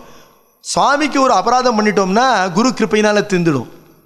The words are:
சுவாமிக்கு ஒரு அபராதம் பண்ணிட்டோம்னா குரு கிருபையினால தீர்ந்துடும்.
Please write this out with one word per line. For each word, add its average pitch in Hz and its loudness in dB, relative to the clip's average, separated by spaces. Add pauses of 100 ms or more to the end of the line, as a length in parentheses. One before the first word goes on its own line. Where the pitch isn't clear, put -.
(600)
சுவாமிக்கு 277 0
ஒரு 262 2
அபராதம் 233 0
பண்ணிட்டோம்னா 202 0
குரு 226 0
கிருபையினால 208 0
தீர்ந்துடும். 165 -2 (360)